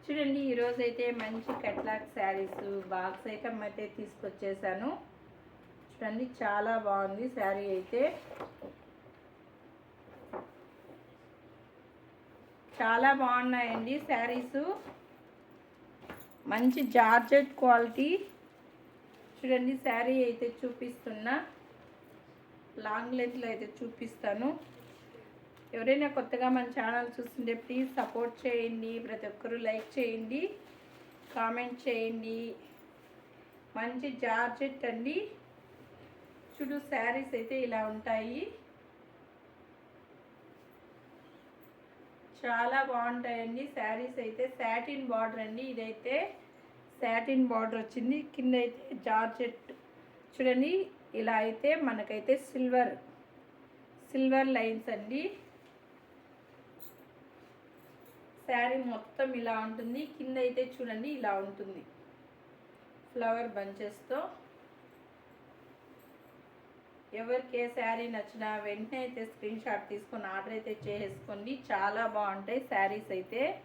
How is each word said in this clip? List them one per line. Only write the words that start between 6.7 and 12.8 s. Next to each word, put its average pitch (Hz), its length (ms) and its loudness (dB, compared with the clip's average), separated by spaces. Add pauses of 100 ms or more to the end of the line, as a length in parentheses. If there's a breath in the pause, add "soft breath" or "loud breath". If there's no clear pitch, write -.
బాగుంది 196 380 0 (120)
శారీ 196 280 0 (100)
అయితే. 190 260 0 (4000)
చాలా 240 320 6 (120)